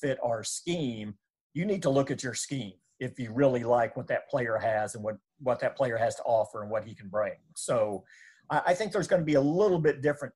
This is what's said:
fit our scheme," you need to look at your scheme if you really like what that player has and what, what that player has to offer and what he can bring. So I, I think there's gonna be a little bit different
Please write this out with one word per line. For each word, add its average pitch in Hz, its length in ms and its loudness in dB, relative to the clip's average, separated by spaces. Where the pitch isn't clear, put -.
fit 135 200 -2
our 117 220 -2
scheme," 117 720 -4
you 160 100 0
need 196 180 -2
to 147 80 2
look 135 200 2
at - 140 -4
your 120 100 -4
scheme 110 400 -6
if 127 220 -8
you 113 120 -8
really 127 300 4
like 117 340 2
what - 120 -8
that - 200 -2
player 113 320 0
has 107 360 0
and 107 80 -10
what, 107 120 -4
what 127 220 0
that 127 160 -2
player 123 200 0
has 113 200 0
to - 80 -12
offer 110 380 0
and 107 100 -8
what 107 120 -2
he 107 80 -14
can 101 160 -16
bring. 98 260 -2
So 107 480 0
I, 147 160 2
I 175 80 4
think 208 160 -4
there's 190 160 0
gonna 180 160 4
be 151 120 2
a 139 60 6
little 175 380 4
bit 143 240 2
different 139 340 -2